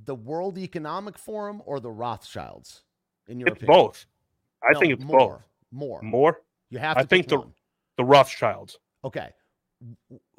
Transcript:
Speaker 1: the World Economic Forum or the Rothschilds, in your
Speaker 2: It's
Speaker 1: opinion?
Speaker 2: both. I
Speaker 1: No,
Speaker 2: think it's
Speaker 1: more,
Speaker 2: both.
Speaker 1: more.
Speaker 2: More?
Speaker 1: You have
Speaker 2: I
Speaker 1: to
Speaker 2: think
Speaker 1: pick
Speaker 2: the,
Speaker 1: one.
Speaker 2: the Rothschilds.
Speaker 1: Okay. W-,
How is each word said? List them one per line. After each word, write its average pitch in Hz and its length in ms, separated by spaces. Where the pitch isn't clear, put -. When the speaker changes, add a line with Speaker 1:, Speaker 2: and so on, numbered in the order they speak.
Speaker 1:
the 135 120
World 165 420
Economic 180 600
Forum 208 460
or 139 140
the 117 120
Rothschilds, 101 920
in 120 120
your 123 100
Speaker 2:
It's 98 80
Speaker 1:
opinion? 139 280
Speaker 2:
both. - 200
I 131 100
Speaker 1:
No, 147 60
Speaker 2:
think 151 140
it's 123 100
Speaker 1:
more, 139 160
Speaker 2:
both. 85 220
Speaker 1:
more. 123 300
Speaker 2:
More? 127 400
Speaker 1:
You 123 100
have 156 180
Speaker 2:
I 135 60
Speaker 1:
to 135 40
Speaker 2:
think 185 180
Speaker 1:
pick - 40
Speaker 2:
the, 139 100
Speaker 1:
one. - 140
Speaker 2:
the 123 80
Rothschilds. 127 720
Speaker 1:
Okay. 131 260
W-, 123 100